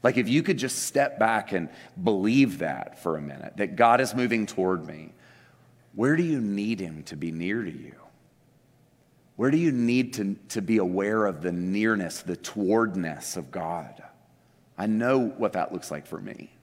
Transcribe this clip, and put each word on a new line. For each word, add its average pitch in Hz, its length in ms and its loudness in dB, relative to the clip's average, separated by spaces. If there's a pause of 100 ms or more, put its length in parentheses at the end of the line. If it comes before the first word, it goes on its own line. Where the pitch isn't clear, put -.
Like, 120 140 4
if 113 100 2
you 139 140 4
could 180 160 2
just 123 280 -4
step - 340 0
back 110 320 2
and 87 180 -2 (340)
believe 107 540 4
that 78 460 -6
for 80 140 0
a 76 40 -6
minute, 69 360 -12
that 101 180 -2
God 117 260 6
is 123 140 -2
moving 117 320 0
toward 92 400 0
me, 78 260 -14 (800)
where 131 220 4
do 170 80 2
you 151 180 0
need 101 380 -2
him 80 240 -10
to - 120 -14
be 80 160 -4
near 92 300 -4
to 90 80 -6
you? 71 240 -16 (1400)
Where 131 160 2
do 156 60 4
you 165 140 4
need 123 440 2
to, 101 200 -2 (140)
to 110 140 -4
be 110 140 2
aware 101 500 2
of 80 160 -4
the 90 80 -2
nearness, 95 720 -2
the 90 120 -4
towardness 95 1000 -2
of 76 140 -12
God? 82 500 -8 (760)
I 101 120 -4
know 120 320 2
what 110 340 0
that 87 180 -2
looks 87 200 -8
like 73 160 -10
for - 120 -10
me. - 300 -14 (140)